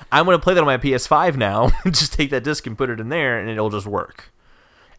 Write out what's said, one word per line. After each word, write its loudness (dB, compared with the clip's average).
I'm 4
gonna 4
play 0
that 4
on 4
my 2
P 0
S -2
five 2
now. 2
<laughs> -10
Just -2
take -2
that -4
disc -4
and -10
put -2
it -6
in -8
there, -2
and -8
it'll -2
just -6
work. -8